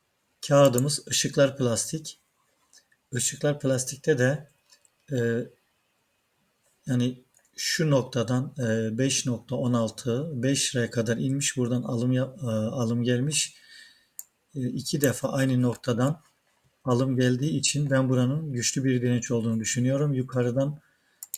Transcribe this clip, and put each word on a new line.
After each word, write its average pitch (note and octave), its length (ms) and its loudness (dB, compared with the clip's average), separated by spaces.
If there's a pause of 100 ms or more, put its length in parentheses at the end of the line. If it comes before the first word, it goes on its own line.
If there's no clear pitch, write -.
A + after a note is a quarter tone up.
(480)
kağıdımız C#3 600 4
Işıklar C#3 500 0
Plastik. C3 640 -2 (920)
Işıklar - 460 -2
Plastik'te C3 580 0
de, C3 320 2 (640)
e, C3 60 -2 (1700)
yani B2+ 380 -2 (320)
şu - 360 0
noktadan, B2+ 680 0
e, A2+ 380 -2
beş C3+ 280 0
nokta A#2+ 300 -4
on B2+ 180 0
altı, A#2+ 720 -2
beş C3+ 320 0
liraya A#2 160 0
kadar A#2 260 0
inmiş. C3+ 400 -2
Buradan B2 260 0
alım B2 280 0
yap-, B2+ 320 0
e, - 40 -6
alım A#2 560 0
gelmiş. B2 540 0 (1000)
E, B2+ 120 -4
iki C3 340 -4
defa C3 280 0
aynı C3+ 320 2
noktadan B2 600 0 (640)
alım B2+ 300 2
geldiği B2+ 440 2
için C#3+ 300 0
ben C3 200 2
buranın C3+ 440 0
güçlü A#2+ 300 -2
bir B2+ 180 2
direnç B2 300 0
olduğunu A2+ 280 0
düşünüyorum. C3+ 540 0
Yukarıdan, C3 680 -2 (560)